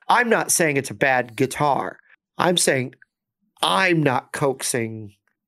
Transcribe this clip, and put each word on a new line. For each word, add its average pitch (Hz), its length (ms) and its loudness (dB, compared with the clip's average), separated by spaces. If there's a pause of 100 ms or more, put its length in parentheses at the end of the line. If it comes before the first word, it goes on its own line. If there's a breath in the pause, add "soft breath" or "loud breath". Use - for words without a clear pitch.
I'm 226 220 2
not 175 200 0
saying 147 280 0
it's 131 120 -6
a 104 40 -10
bad 123 420 0
guitar. 135 600 -2 (400 soft breath)
I'm 175 180 2
saying 135 380 0 (680)
I'm 175 400 2
not 131 300 -2
coaxing 113 800 -4 (360)